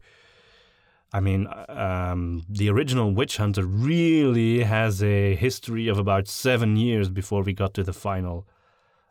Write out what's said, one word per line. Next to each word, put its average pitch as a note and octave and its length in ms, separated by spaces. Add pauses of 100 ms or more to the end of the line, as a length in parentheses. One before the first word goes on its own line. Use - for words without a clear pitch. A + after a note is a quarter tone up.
(1120)
I G2+ 80
mean, F#2+ 280 (220)
um, F2+ 760
the G2+ 220
original B2 420
Witch - 260
Hunter G2+ 280
really B2 960
has A2 400
a G2+ 320
history A2+ 540
of G#2 100
about G2 300
seven A#2 500
years A2 320
before G2 320
we G2 100
got F#2+ 220
to G2 100
the F#2 100
final, F#2 540 (640)